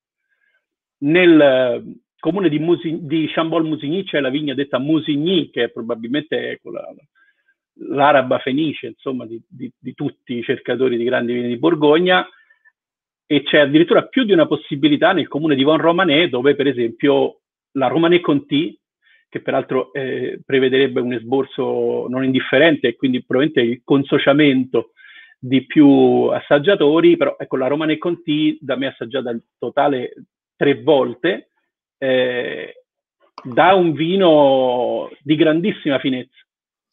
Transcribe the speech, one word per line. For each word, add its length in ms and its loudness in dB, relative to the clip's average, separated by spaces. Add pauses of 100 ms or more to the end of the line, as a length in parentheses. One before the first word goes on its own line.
(1040)
Nel, 360 6
eh, 440 2 (420)
comune 240 0
di 80 0
Musi-, 480 -4
di 260 -2
Chambol-Musigny 720 -4
c'è 160 -6
la 100 -2
vigna 260 -4
detta 240 -4
Musigny, 720 -2
che 140 -2
è 40 -4
probabilmente 920 -8
quella, 320 -14 (1000)
l'araba 500 2
fenice, 480 -4
insomma, 400 -12
di, 200 -16
di, 300 -16
di 160 -16
tutti 400 -10
i 100 -8
cercatori 540 -4
di 60 -4
grandi 300 -2
vini 160 -4
di 80 -6
Borgogna, 720 2 (1000)
e 160 2
c'è 160 2
addirittura 480 2
più 160 -2
di 100 0
una 140 4
possibilità 640 0
nel 160 -2
comune 260 -2
di 80 2
Von 160 2
Romanée, 500 2
dove 280 0
per 100 -2
esempio 760 0 (320)
la 140 0
Romanée 340 2
Conti, 540 -2 (540)
che 120 -12
peraltro, 520 -4
eh, 500 -8
prevederebbe 580 0
un 120 -4
esborso 920 -4
non 160 -4
indifferente 640 2
e 80 -2
quindi 280 -2
probabilmente 460 0
il 140 -6
consociamento 1120 0 (440)
di 300 -2
più 200 6 (440)
assaggiatori, 840 2
però 200 -2
ecco, 180 -8
la 120 -2
Romanée 320 -2
Conti 600 -2
da 160 -6
me 100 -4
assaggiata 420 -8
in 120 -8 (180)
totale 540 -2 (420)
tre 260 0
volte, 680 0 (480)
eh, 840 -4 (600)
dà 300 2
un 200 2
vino 1160 2 (120)
di 140 -2
grandissima 640 0
finezza, 440 -6 (500)